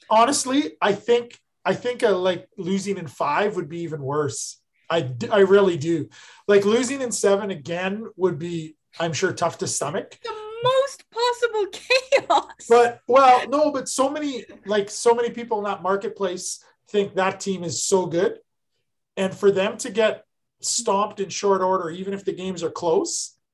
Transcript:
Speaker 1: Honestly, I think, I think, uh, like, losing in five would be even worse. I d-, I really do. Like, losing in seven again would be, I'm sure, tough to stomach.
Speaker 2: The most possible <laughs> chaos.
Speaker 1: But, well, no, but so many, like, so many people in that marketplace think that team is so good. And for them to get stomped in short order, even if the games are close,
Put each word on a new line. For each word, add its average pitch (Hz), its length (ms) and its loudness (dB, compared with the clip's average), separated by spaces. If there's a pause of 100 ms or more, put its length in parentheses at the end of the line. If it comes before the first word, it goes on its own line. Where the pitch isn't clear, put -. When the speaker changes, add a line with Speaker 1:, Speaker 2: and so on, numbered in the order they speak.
Speaker 1:
Honestly, 262 720 2
I 196 140 2
think, 240 440 0 (260)
I 185 100 0
think, 247 280 -4
uh, 202 160 4
like, 180 380 -2
losing 196 400 -4
in 170 100 -10
five 160 500 -2
would 165 120 -6
be 170 140 -10
even 156 180 -8
worse. 139 600 -4 (280)
I 165 140 0
d-, 127 260 -6
I 208 120 4
really 196 360 6
do. 156 320 -2 (400)
Like, 202 160 6
losing 254 380 2
in 233 100 -4
seven 196 380 2
again 185 560 -6 (100)
would 175 220 0
be, 165 380 -8 (220)
I'm 165 140 -2
sure, 175 220 0
tough 165 240 -2
to 180 80 -4
stomach. 160 580 -6
Speaker 2:
The 453 80 -8 (320)
most 523 460 0
possible 466 560 -2
<laughs> 403 60 -14
chaos. - 760 0 (220)
Speaker 1:
But, 240 380 6
well, 254 420 6
no, 294 220 2
but 262 180 -6
so 277 220 0
many, 294 340 -6 (220)
like, 202 240 -2
so 233 240 2
many 233 160 -2
people 233 280 -6
in 202 60 -6
that 190 180 -4
marketplace 190 840 -4 (240)
think 202 260 -2
that 190 260 0
team 185 240 -4
is - 200 -6
so 185 220 2
good. 170 320 0 (800)
And 190 180 -2
for 202 160 4
them 202 280 0
to 254 120 -8
get 214 340 0 (360)
stomped 208 600 -2
in 190 80 -4
short 190 320 0
order, 185 300 0
even 190 240 -8
if 196 100 -10
the 185 80 -2
games 175 300 -6
are 156 80 -2
close, - 680 -2 (180)